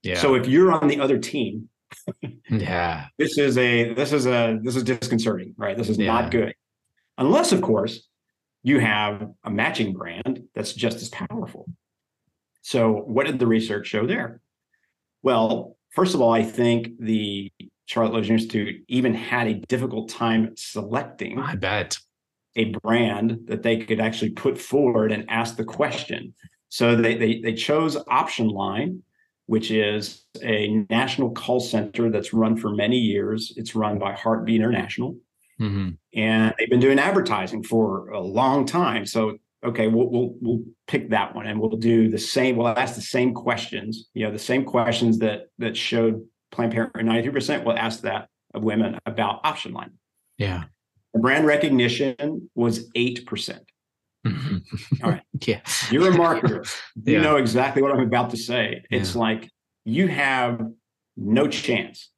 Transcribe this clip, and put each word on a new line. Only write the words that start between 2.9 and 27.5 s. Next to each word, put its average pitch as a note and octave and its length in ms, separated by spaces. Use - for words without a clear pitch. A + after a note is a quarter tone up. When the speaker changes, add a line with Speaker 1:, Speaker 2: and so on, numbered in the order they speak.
Speaker 2:
this D3+ 220
is C3+ 180
a, A#2+ 380
this C#3 180
is C3 140
a, A#2 360
this B2 140
is B2+ 60
disconcerting, A2+ 760
right? G#2 200
This A2+ 120
is G#2+ 100
not A2+ 260
Speaker 1:
Yeah. - 60
Speaker 2:
good. G2 140
Unless, G#3 360
of F#3 100
course, G#2+ 460
you C3 180
have G#2 480
a A2 60
matching G#2+ 440
brand G2+ 480
that's - 180
just A2+ 280
as - 80
powerful. - 580
So A2+ 300
what B2 340
did C#3 120
the A#2+ 80
research G#2+ 400
show A2 200
there? F#3+ 340
Well, A2+ 540
first F#3 240
of C#3+ 60
all, A#2 120
I A2+ 120
think A#2 460
the G#2 500
Charlotte A2+ 280
Lozier A2 200
Institute A2+ 540
even B2 260
had A#2+ 340
a G#2+ 60
difficult A2 560
time A2+ 460
selecting A2 840
Speaker 1:
I C3+ 160
bet. F#2 420
Speaker 2:
a A2+ 120
brand A2+ 800
that - 180
they A2+ 140
could A2 200
actually A2 320
put - 280
forward A#2 520
and G#2+ 180
ask A#2 280
the A2+ 80
question. - 680
So A#2+ 260
they, A2+ 220
they, A2+ 240
they A2+ 140